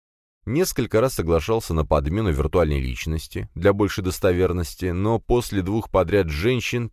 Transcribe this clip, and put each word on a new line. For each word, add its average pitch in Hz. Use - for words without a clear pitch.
Несколько 120
раз 131
соглашался 85
на 78
подмену 80
виртуальной 73
личности 78
для 95
большей 101
достоверности, 90
но 98
после 117
двух 101
подряд 92
женщин 113